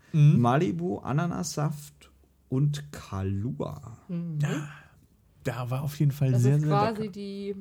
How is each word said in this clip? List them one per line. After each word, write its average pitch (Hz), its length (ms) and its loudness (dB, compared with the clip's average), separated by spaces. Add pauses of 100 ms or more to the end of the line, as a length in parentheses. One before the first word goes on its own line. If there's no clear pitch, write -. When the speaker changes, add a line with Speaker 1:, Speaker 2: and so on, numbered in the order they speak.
(140)
Speaker 1:
Mhm. 151 260 8
Speaker 2:
Malibu, 170 600 2
Ananassaft - 1120 -4 (380)
und 147 420 0
Kahlua. 101 1080 -6 (120)
Speaker 3:
Mhm. 170 320 -6
Speaker 1:
Ja, 147 260 -2 (760)
da 120 260 -6
war 131 140 -4
auf 147 160 -6
jeden 147 120 4
Fall 131 220 2
Speaker 3:
Das 123 80 4
Speaker 1:
sehr, 135 160 6
Speaker 3:
ist 151 60 2
Speaker 1:
sehr 151 60 2
Speaker 3:
quasi 208 340 2
Speaker 1:
lecker. 208 100 -6
Speaker 3:
die 202 480 -8